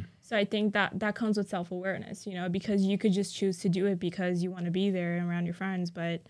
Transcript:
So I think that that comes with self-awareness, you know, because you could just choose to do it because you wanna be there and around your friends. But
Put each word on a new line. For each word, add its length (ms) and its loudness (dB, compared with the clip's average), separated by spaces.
So 140 -6
I 80 4
think 300 0
that 260 0
that 160 0
comes 220 2
with 120 0
self-awareness, 760 -4
you 80 -8
know, 160 -2
because 340 2
you 140 4
could 160 4
just 220 0
choose 240 0
to 100 2
do 160 2
it 140 2
because 440 0
you 80 0
wanna 200 -4
be 180 2
there 280 0
and 120 -2
around 160 0
your 80 -2
friends. 380 -2
But 380 -4